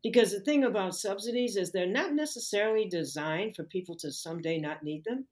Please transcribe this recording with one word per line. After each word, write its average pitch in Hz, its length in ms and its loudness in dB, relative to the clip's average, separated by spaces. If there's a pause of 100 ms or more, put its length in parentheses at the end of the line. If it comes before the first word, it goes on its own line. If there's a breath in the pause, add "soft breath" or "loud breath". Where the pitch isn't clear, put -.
Because 220 300 6
the 202 80 -2
thing 285 240 4
about 190 320 2
subsidies 220 600 -2
is 180 140 0
they're 180 160 0
not 285 260 0
necessarily 220 760 0
designed 165 640 -2
for 165 100 -8
people 170 340 -6
to 147 120 -6
someday 165 480 -4
not 151 240 -6
need 151 220 -6
them. 254 280 -6